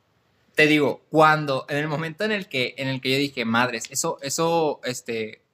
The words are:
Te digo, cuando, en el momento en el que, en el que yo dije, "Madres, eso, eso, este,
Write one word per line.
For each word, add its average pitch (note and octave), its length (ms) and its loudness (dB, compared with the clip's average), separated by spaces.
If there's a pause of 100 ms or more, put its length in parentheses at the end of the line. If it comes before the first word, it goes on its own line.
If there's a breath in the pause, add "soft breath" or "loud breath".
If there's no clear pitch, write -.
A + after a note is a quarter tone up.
(540)
Te D3+ 140 4
digo, D3 420 2
cuando, D3+ 600 4
en D3 80 -4
el D3 100 -4
momento D#3+ 380 -6
en A3 80 -2
el G3 160 -6
que, B2 280 -2
en C3+ 120 -4
el C3 100 -4
que C3 140 -2
yo C3+ 40 2
dije, C#3 280 -2
"Madres, A#2 440 0
eso, - 320 -4
eso, D#3+ 640 0
este, A2+ 580 -8 (120)